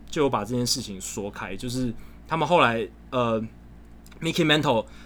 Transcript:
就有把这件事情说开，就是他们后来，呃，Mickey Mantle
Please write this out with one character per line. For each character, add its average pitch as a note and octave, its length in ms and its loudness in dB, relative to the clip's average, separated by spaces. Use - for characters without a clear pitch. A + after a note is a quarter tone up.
就 D#3+ 140 0
有 C#3 80 4
把 A2+ 120 0
这 A#2+ 140 -4
件 B2 100 0
事 B2 140 0
情 G2 180 -8
说 G2+ 320 -8
开， G2 240 -10
就 B2+ 140 -8
是 B2 240 -2
他 D#3+ 80 -6
们 D#3 140 0
后 E3+ 140 6
来， A#2 260 2
呃， A#2+ 280 2
Mickey E3 200 2
Mantle D3 440 4